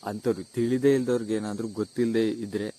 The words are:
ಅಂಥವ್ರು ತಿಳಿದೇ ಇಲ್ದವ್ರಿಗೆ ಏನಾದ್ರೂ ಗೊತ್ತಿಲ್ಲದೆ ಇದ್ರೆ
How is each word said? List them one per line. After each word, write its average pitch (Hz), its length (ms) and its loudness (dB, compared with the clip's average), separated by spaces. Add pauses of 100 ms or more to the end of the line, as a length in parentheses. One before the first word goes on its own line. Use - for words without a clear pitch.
ಅಂಥವ್ರು 104 480 -4
ತಿಳಿದೇ 127 420 4
ಇಲ್ದವ್ರಿಗೆ 120 400 0
ಏನಾದ್ರೂ 107 340 -4
ಗೊತ್ತಿಲ್ಲದೆ 110 600 0
ಇದ್ರೆ 104 380 -6 (100)